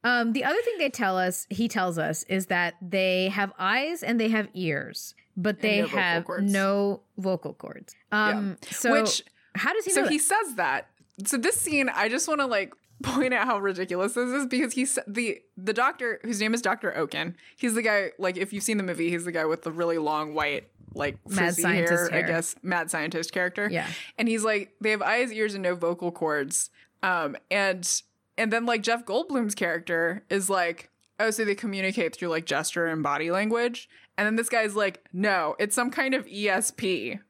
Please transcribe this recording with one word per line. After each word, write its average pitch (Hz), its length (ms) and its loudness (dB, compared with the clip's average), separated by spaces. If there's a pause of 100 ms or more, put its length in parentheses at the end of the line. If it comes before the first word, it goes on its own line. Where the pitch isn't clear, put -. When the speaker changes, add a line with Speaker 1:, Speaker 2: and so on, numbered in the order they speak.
Speaker 1:
Um, 233 300 4
the 277 120 0
other 349 160 2
thing 466 160 -2
they 285 120 2
tell 190 280 0
us, 185 320 0
he 220 180 0
tells 185 300 0
us, 156 260 0
is 185 220 0
that 175 360 0
they 185 480 2
have 196 300 0
eyes 269 440 0
and 233 160 2
they 220 100 2
have 214 240 2
ears, 156 640 -4 (200)
but 202 200 0
Speaker 2:
And - 80 -8
Speaker 1:
they 214 180 4
Speaker 2:
no 208 60 2
vocal 202 120 -2
Speaker 1:
have 170 260 2
Speaker 2:
cords. 202 280 0
Speaker 1:
no 202 480 2 (160)
vocal 185 360 -2
cords. - 420 -16 (160)
Speaker 2:
Yeah. 214 180 4
Speaker 1:
Um, 208 280 -2 (120)
so - 220 0
Speaker 2:
Which, 220 320 2 (320)
Speaker 1:
how 294 180 0
does 440 120 0
he 381 60 -2
Speaker 2:
so - 120 4
Speaker 1:
know - 40 2
Speaker 2:
he 302 100 2
Speaker 1:
that? - 60 2
Speaker 2:
says 381 320 0
that. 147 320 0 (380)
So 277 100 0
this 269 240 2
scene, 285 300 2
I 214 200 2
just 262 180 0
wanna, 285 200 2
like, 196 260 0 (140)
<laughs> - 160 -16
point 254 300 2
out 220 140 2
how 220 120 2
ridiculous 190 540 0
this 247 160 0
is 269 180 0
because 254 260 0
he's 262 240 0 (100)
the, 208 320 -2 (180)
the 196 160 -4
doctor, 240 500 0
whose 214 160 -4
name 220 140 0
is 240 80 -2
Doctor - 340 -2
Oken. 160 400 -4 (220)
He's 240 160 -2
the 226 80 0
guy, 208 360 2
like, 185 200 0
if 196 160 -4
you've 202 100 -6
seen 220 140 0
the 196 60 0
movie, 170 260 -2
he's 170 160 -2
the 175 60 -4
guy 160 140 0
with 156 180 0
the 165 80 -4
really 170 260 0
long 151 380 -2
white, 147 340 -2 (240)
like, 143 240 -4 (100)
Speaker 1:
Mad 196 80 -6 (200)
Speaker 2:
frizzy 170 80 0
hair, 170 240 2
Speaker 1:
scientist 170 240 2
Speaker 2:
I 170 60 -2
Speaker 1:
hair. 165 100 0
Speaker 2:
guess, 165 360 -2
mad 175 280 -2
scientist 160 420 -4
character. 180 360 -2
Speaker 1:
Yeah. 165 180 -2 (300)
Speaker 2:
And 226 100 0
he's 226 160 0
like, 214 360 0
"They 214 120 2
have 208 100 0
eyes, 233 320 2
ears, 214 200 -2
and 196 100 -6
no 180 120 2
vocal 170 360 -2
cords." 151 580 -2 (340)
Um, 170 320 0 (160)
and, 190 500 0 (340)
and 220 160 0
then, 233 140 0
like, 233 160 0
Jeff 233 240 0
Goldblum's 240 480 0
character 170 800 0
is 190 180 0
like, 170 400 0 (300)
"Oh, 220 100 4
so 220 160 0
they 202 100 2
communicate 196 600 -2
through, 175 140 -4
like, 165 180 -2
gesture 156 400 0
and 160 160 -2
body 151 260 0
language?" 226 600 0 (280)
And 208 80 2
then 220 120 2
this 226 120 0
guy's 220 260 2
like, 196 280 0 (100)
"No, 180 460 2
it's 208 160 0
some 240 160 0
kind 269 240 0
of - 120 -4
E 202 220 -2
S 185 220 2
P 170 480 -4 (100)